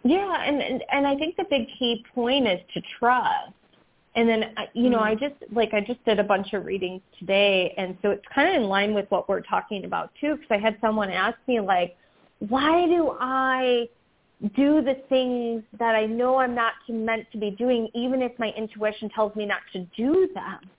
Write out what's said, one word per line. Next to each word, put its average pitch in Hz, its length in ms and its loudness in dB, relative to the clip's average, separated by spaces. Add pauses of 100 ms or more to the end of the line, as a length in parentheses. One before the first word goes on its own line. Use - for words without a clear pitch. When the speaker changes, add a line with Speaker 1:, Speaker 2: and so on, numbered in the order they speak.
Speaker 1:
Yeah, 349 400 0
and, 285 180 0
and, - 300 -4
and 277 160 0
I 277 80 0
think 311 220 -4
the 381 120 -2
big 262 180 0 (120)
key 233 240 -2 (100)
point 247 340 0
is 180 120 0 (140)
to - 80 -6 (180)
trust. - 540 0 (600)
And 233 140 4
then, 220 280 0
I, - 160 -8
you 240 160 2
know, 240 100 4
Speaker 2:
Mm-hmm. 220 60 2 (180)
Speaker 1:
I 285 60 -2
just, 277 60 -14 (180)
like, 220 200 0
I 208 80 2
just 233 240 -8
did 208 140 4
a 202 40 4
bunch 196 300 0
of 196 120 -4
readings 185 360 -6 (160)
today, 196 600 2
and 185 240 -6
so 202 100 2
it's 202 220 -4
kinda 330 200 4
in 262 120 2
line 196 280 0
with 202 160 -2
what - 180 0
we're 185 140 0
talking 190 440 -4
about, 175 260 -6 (100)
too, 294 160 -2
'cause - 140 -16
I 208 60 2
had 220 240 0
someone 214 280 0
ask 190 280 -2 (100)
me, 240 120 2
like, 180 380 0 (420)
"Why 285 480 2
do 330 320 2
I 254 720 0 (640)
do 285 260 4
the 262 140 0 (140)
things 240 540 0 (160)
that 226 160 2
I 220 100 2
know 247 320 2
I'm 254 160 2
not 233 200 0 (140)
to, 233 60 -8
meant 220 380 -4
to 226 60 -10
be 208 140 -4
doing, 233 440 0
even 254 260 -2
if 247 160 -4
my 220 140 -4
intuition 214 580 -6
tells 208 260 0
me 214 120 -4
not 196 140 -2 (100)
to 190 80 -8 (180)
do 330 380 2
them?" 190 440 -12